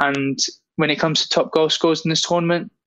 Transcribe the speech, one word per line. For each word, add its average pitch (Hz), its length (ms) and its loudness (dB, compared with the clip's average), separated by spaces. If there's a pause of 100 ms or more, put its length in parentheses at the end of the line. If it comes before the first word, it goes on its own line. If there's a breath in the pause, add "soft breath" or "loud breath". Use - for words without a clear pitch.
And 139 360 0 (380)
when 151 160 2
it 147 80 -2
comes 160 240 0
to - 60 -6
top - 240 0
goal 160 180 2
scorers 160 340 0
in 160 40 0
this 160 140 0
tournament, 170 500 0 (140)